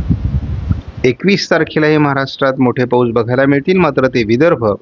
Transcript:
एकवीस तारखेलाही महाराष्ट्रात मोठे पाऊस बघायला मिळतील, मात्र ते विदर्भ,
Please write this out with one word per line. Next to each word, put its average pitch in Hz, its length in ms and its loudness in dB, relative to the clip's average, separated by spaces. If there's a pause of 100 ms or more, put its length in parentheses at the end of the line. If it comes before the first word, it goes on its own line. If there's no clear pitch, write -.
(1080)
एकवीस - 420 0
तारखेलाही 156 480 0
महाराष्ट्रात 139 600 0
मोठे 127 240 0
पाऊस 123 280 0
बघायला 120 320 0
मिळतील, 139 340 2
मात्र 139 280 2
ते 123 180 0
विदर्भ, 120 420 2 (140)